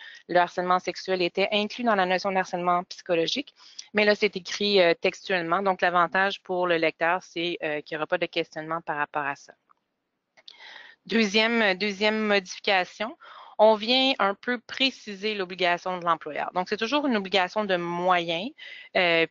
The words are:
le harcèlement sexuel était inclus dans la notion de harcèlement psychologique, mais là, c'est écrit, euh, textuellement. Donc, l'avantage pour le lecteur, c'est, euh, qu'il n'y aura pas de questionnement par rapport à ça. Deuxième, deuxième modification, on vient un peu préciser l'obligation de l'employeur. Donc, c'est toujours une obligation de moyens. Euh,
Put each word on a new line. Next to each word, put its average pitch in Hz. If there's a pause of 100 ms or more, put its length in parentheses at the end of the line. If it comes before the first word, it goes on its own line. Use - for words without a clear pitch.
(280)
le 170
harcèlement 180
sexuel 185
était 180
inclus 214
dans 226
la 190
notion 185
de 190
harcèlement 180
psychologique, 170 (400)
mais 208
là, 208
c'est 202
écrit, 196
euh, 170
textuellement. 180
Donc, 190
l'avantage 185
pour 180
le 170
lecteur, 165
c'est, 170
euh, 151
qu'il 156
n'y -
aura 156
pas 180
de 175
questionnement 160
par 160
rapport 147
à 139
ça. - (1500)
Deuxième, 220
deuxième 208
modification, 202 (420)
on 220
vient 254
un 202
peu 247
préciser 214
l'obligation 185
de 170
l'employeur. 160
Donc, 180
c'est 214
toujours 277
une 240
obligation 190
de 185
moyens. 175 (460)
Euh, 170